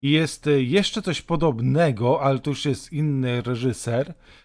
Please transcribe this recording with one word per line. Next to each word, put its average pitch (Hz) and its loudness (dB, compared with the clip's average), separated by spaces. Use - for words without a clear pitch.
I 139 0
jest, 160 0
e, 143 4
jeszcze 190 0
coś 170 -4
podobnego, 139 2
ale 135 2
to - -4
już 139 -6
jest - -4
inny 135 0
reżyser, 123 -2